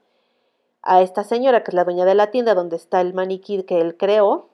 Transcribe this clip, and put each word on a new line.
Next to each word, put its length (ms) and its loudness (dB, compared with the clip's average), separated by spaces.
a 200 4
esta 220 -2
señora, 400 0
que 80 -8
es 40 -6
la 100 2
dueña 180 -2
de 100 4
la 160 2
tienda 260 0
donde 200 -4
está 240 -4
el 140 -2
maniquí 500 -6
que 160 -2
él 160 -2
creó 580 0